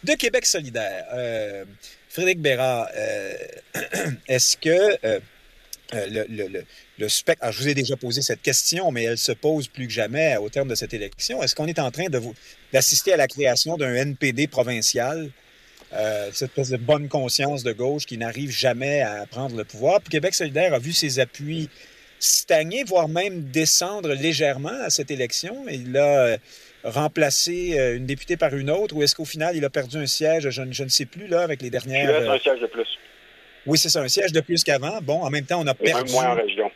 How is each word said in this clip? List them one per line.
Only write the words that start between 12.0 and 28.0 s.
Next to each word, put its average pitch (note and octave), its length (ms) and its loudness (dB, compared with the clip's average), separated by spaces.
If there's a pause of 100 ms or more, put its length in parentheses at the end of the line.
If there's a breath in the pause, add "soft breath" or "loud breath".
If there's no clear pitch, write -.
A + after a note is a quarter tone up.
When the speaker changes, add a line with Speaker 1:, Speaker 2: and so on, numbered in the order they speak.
Speaker 1:
de C#3 100 -2
vous, A#2 160 -6 (380 loud breath)
d'assister - 400 4
à F3 60 6
la C#3 100 4
création C#3 480 2
d'un C3+ 180 0
N C3+ 220 0
P C3+ 160 0
D C#3+ 160 0
provincial, B2+ 840 -2 (600 soft breath)
euh, G#2 400 -2
cette C3 200 -4
espèce C3 180 -2
de B2+ 80 -2
bonne D3 320 0
conscience C#3 540 0
de A#2+ 100 -2
gauche C3+ 320 -2
qui A#2 120 -10
n'arrive A#2 340 -6
jamais C3 500 2
à G#2 240 -2
prendre A#2+ 320 -8
le G#2+ 80 -4
pouvoir ? D3+ 340 2
Puis D#3+ 120 -6
Québec D#3+ 220 0
solidaire D#3 400 0
a B2+ 60 2
vu D3 140 -6
ses C#3 260 0
appuis D3+ 500 -4 (500 loud breath)
stagner, F3 680 2
voire F3+ 240 4
même F3 420 -2
descendre E3 640 2
légèrement D3 680 0
à F#3+ 80 -4
cette D3 220 -2
élection. E3+ 560 -4
Et D3+ 100 -8
là, C3+ 440 4
euh, A#2 160 4 (460 loud breath)
remplacer, D#3 960 0
euh, B2 180 2
une B2+ 80 -6